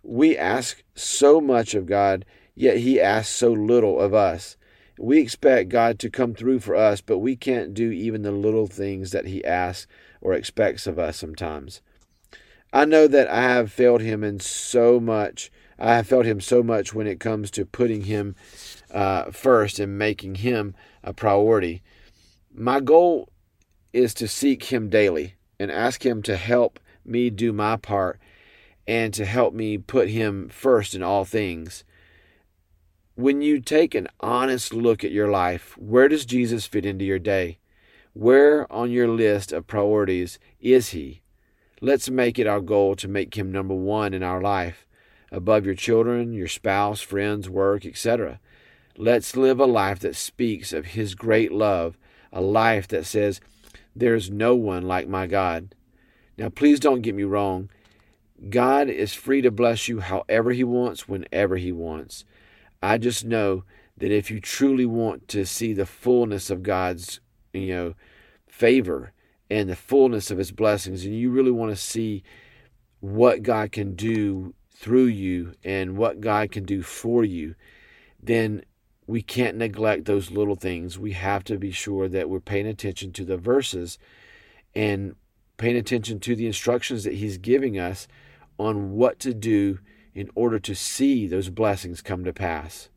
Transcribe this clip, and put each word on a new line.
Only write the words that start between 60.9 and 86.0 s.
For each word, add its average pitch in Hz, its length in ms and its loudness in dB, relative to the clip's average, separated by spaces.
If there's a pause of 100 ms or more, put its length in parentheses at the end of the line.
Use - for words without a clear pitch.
whenever 95 480 -2
he 90 140 -4
wants. 80 540 -10 (580)
I 107 140 4
just 117 280 -2
know 101 380 0 (340)
that 104 140 -2
if 104 200 0
you 107 80 -8
truly 131 460 2
want 113 440 -4
to 98 160 -2
see 113 260 -6
the 98 140 -2
fullness 117 640 0
of 92 140 -4
God's, 92 560 -4 (340)
you 95 140 -6
know, 87 260 -6 (540)
favor 110 640 2 (380)
and 101 180 -2
the 87 60 -4
fullness 123 560 2
of 92 80 -4
his 90 120 -6
blessings, 95 540 -2
and 104 80 -6
you 120 160 -2
really 127 220 2
want 113 200 -2
to 101 40 -6
see 110 480 -6 (760)
what 107 440 2
God 107 280 -2
can 101 240 -6
do 101 600 -4 (180)
through 123 320 2
you 92 480 -4 (100)
and 95 320 -4
what 104 260 -2
God 107 280 0
can 98 140 -8
do 95 180 -4
for 117 420 -2
you, 85 300 -4 (680)
then 110 400 -2 (420)
we 113 160 -4
can't 113 360 -2
neglect 107 480 -2
those 98 260 -2
little 101 240 -2
things. 90 420 -8
We 101 140 -10
have 95 320 -4
to 101 160 -8
be 98 120 -8
sure 95 360 -6
that 90 240 -4
we're 95 80 -6
paying 101 260 -4
attention 98 480 -10
to 95 120 -12
the 92 120 -6
verses 95 640 -2 (720)
and 101 420 -4 (420)
paying 120 180 0
attention 113 460 -4